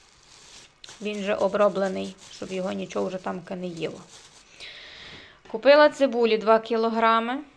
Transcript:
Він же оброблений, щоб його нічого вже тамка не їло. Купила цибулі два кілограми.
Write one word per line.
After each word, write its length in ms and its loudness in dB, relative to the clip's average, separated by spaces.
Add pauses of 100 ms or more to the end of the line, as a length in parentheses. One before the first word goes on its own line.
(1000)
Він 220 -8
же 120 -2
оброблений, 800 -2 (160)
щоб 200 -14
його 200 -6
нічого 360 -6
вже 100 -8
тамка 380 -10
не 120 -8
їло. 320 -10 (1500)
Купила 380 6
цибулі 480 2
два 220 4
кілограми. 800 0 (180)